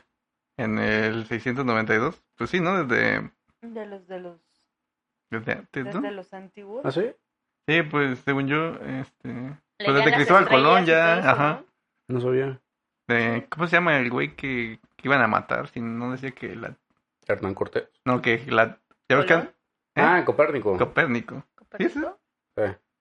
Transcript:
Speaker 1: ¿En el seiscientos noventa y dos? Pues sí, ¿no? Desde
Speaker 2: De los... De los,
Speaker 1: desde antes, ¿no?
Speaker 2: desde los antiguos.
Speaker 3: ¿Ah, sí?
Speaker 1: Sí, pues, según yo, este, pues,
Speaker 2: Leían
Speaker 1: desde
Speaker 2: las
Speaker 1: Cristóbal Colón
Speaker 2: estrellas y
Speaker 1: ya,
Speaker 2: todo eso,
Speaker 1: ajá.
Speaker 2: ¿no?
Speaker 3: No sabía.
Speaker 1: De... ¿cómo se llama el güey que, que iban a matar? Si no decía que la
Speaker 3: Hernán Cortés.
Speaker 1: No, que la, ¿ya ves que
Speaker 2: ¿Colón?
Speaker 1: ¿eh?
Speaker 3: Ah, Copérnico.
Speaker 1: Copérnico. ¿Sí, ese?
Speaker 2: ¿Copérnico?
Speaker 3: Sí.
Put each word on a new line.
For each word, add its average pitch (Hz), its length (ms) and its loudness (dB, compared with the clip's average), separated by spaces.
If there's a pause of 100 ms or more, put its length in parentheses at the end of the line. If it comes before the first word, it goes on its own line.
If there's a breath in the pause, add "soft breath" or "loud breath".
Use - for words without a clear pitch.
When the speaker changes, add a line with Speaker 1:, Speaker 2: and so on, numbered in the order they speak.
(580)
Speaker 1:
¿En 110 200 -2
el 110 480 0
seiscientos 120 400 -4
noventa 110 300 2
y - 20 4
dos? 131 260 -2 (120)
Pues 117 160 -6
sí, 180 80 0
¿no? 180 240 0
Desde 113 480 0 (300)
Speaker 2:
De 226 260 -12
los... 196 200 -18
De 185 120 -12
los, 175 200 -16 (920)
Speaker 1:
desde 113 220 -6
antes, - 320 -10
¿no? 123 160 -6
Speaker 2:
desde 202 100 -6
los 190 220 -16
antiguos. 202 520 -14
Speaker 3:
¿Ah, 196 60 -2
sí? 220 200 -2 (560)
Speaker 1:
Sí, 160 160 2
pues, 143 360 -2
según 139 280 -2
yo, 156 280 -2
este, 131 320 -10 (160)
pues, 127 80 -10 (480)
Speaker 2:
Leían 139 160 2
Speaker 1:
desde 139 160 4
Speaker 2:
las - 40 2
Speaker 1:
Cristóbal 151 320 6
Colón 151 320 6
Speaker 2:
estrellas 175 80 2
y 165 40 4
Speaker 1:
ya, 165 140 6 (100)
Speaker 2:
todo - 40 0
eso, - 100 2
Speaker 1:
ajá. 151 340 2 (440)
Speaker 2:
¿no? 127 80 -4
Speaker 3:
No 123 60 -2
sabía. 127 380 -2 (480)
Speaker 1:
De... 117 420 0
¿cómo 170 180 -4
se 165 100 0
llama 170 200 4
el 123 140 0
güey 143 240 -4
que, 120 440 -6 (160)
que - 120 -8
iban 135 140 4
a 117 60 4
matar? 117 420 -2
Si - 120 -10
no 117 300 -6
decía 127 200 -10
que 110 240 -12
la 113 200 -14 (520)
Speaker 3:
Hernán 98 280 -4
Cortés. - 340 -6 (160)
Speaker 1:
No, 123 160 0
que 117 260 0
la, 113 300 2 (320)
¿ya 131 80 6
ves 143 80 2
que - 80 6
Speaker 2:
¿Colón? 170 140 2 (480)
Speaker 1:
¿eh? 151 60 2
Speaker 3:
Ah, 165 220 4
Copérnico. 127 540 0
Speaker 1:
Copérnico. 120 680 -2 (340)
¿Sí, 190 80 -2
ese? 339 160 -4
Speaker 2:
¿Copérnico? 349 180 -8 (360)
Speaker 3:
Sí. 107 80 0 (380)